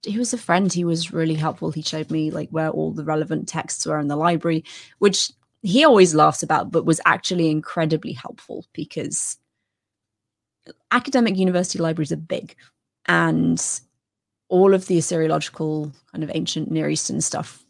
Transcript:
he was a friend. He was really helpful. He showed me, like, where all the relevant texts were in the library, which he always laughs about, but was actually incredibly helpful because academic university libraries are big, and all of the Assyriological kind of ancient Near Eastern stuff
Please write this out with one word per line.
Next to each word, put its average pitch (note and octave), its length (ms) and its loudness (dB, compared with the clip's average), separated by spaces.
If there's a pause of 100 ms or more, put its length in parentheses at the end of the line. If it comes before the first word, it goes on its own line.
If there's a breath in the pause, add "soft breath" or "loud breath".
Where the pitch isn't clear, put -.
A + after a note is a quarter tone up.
he G#3+ 120 -2
was A#3+ 160 -2
a A#3 40 -6
friend. F3+ 340 2
He F3 120 -2
was E3 280 -2
really D#3+ 220 0
helpful. D#3 380 -2
He D#3 100 -8
showed D#3 280 -6
me, D#3 200 0
like, D#3 200 -6
where D#3+ 200 -2
all D#3 220 -4
the D#3 120 -8
relevant D#3 440 -2
texts - 380 -6
were D#3 140 -2
in D3 80 -2
the C#3+ 80 -2
library, D#3+ 480 0 (340 loud breath)
which F#3+ 320 2 (320)
he A3+ 220 4
always F#3+ 300 8
laughs D3+ 280 4
about, D#3 300 0
but E3 140 0
was D#3+ 200 4
actually E3+ 440 2
incredibly D#3 600 -2
helpful - 520 -14 (100)
because - 640 -8 (1500)
academic A#3 460 2
university F3+ 420 0
libraries D#3+ 340 -2
are D#3 40 -4
big, - 380 -8 (520 soft breath)
and E3 720 0 (680)
all F#3+ 260 6
of F#3 120 0
the F3+ 120 2
Assyriological D#3 920 -2 (200)
kind D#3 120 -6
of C#3+ 100 -8
ancient D#3+ 360 -4
Near D#3 200 -2
Eastern D3+ 300 -4
stuff - 500 -6